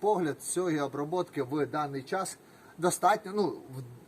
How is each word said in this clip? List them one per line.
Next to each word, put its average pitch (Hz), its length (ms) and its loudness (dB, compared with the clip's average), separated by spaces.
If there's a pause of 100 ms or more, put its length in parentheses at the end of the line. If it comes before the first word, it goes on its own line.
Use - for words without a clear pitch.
погляд, 180 420 2
цієї 170 380 0
обробки 147 600 -2
в 139 240 0
даний 139 360 -4
час 190 360 -4 (400)
достатньо, 185 560 4
ну, 202 140 2
в, 131 340 -8 (260)